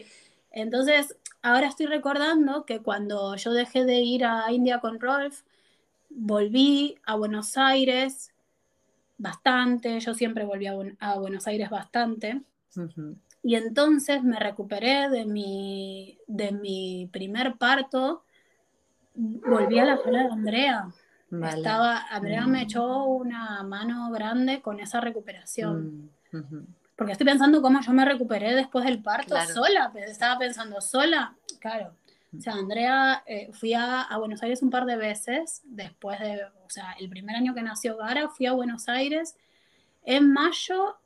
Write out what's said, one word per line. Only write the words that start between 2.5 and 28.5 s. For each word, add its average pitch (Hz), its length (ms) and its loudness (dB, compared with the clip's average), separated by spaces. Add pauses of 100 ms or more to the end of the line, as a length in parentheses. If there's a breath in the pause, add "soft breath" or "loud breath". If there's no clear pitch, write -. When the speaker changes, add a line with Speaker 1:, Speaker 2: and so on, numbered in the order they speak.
Speaker 1:
que 226 140 -6
cuando 202 560 -4
yo 233 160 -2
dejé 240 320 2
de 247 160 4
ir 240 240 2
a 226 260 0
India 247 300 2
con 226 200 -6
Rolf, 277 420 -2 (680)
volví 262 840 2 (100)
a 220 80 -2
Buenos 208 420 -4
Aires 269 760 2 (840)
bastante, 247 840 0
yo 226 140 -6
siempre 226 300 -2
volví 196 220 -6
a 196 80 -6
Buen-, 196 260 -8
a 202 180 -2
Buenos 190 280 -6
Aires 214 240 -2
bastante, 226 720 -4 (340)
Speaker 2:
Ujú. 165 400 -10 (280)
Speaker 1:
y 233 100 2
entonces 277 680 2
me 226 160 2
recuperé 214 680 0
de 240 160 0
mi, 196 1000 -6
de 208 260 -4
mi 190 600 -6
primer 220 440 -4
parto, 269 680 0 (880)
volví 226 640 2
a 247 60 8
la 269 140 4
sala 247 260 2
de 240 80 0
Andrea. 220 560 0 (440 soft breath)
Speaker 2:
Vale. 165 260 -4
Speaker 1:
Estaba, 226 520 0
Andrea 214 360 -2
Speaker 2:
Mm. 262 40 4
Speaker 1:
me 262 120 2
echó 247 420 -2
una 233 580 -4
mano 233 480 -6
grande 247 520 0
con 208 180 -6
esa 208 200 -4
recuperación. 165 1120 -6 (220)
Speaker 2:
Mm, 170 60 -10
ujú. 147 280 -12 (300)
Speaker 1:
Porque 208 160 -4
estoy 196 140 0
pensando 277 360 8
cómo 262 180 6
yo 247 120 -2
me 262 120 8
recuperé 233 500 0